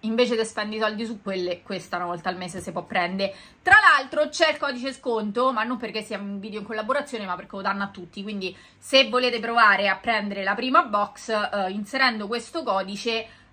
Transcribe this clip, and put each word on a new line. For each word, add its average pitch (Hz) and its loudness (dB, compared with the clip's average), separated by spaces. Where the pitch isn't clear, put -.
invece 226 2
di 220 2
spendere 214 -6
i 220 -6
soldi 214 -2
su 220 -10
quelle, 180 -4
questa 185 -8
una 175 -4
volta 175 -6
al 185 -4
mese 180 -10
si - -10
può 175 -6
prendere. 190 -2
Tra 370 10
l'altro 302 6
c'è 320 2
il 302 -4
codice 269 -4
sconto, 240 0
ma 220 -2
non 240 -2
perché 214 -6
sia 208 -8
un 202 -8
video 208 -10
in 202 -12
collaborazione, 233 -4
ma 180 -4
perché 180 -12
lo 196 -10
danno 196 -2
a 196 -6
tutti, 190 -14
quindi 196 -8
se 262 4
volete 247 0
provare 214 6
a 190 2
prendere 202 -2
la 196 0
prima 254 2
box, 208 -4
eh, 202 -2
inserendo 214 -2
questo 233 -6
codice, 208 -2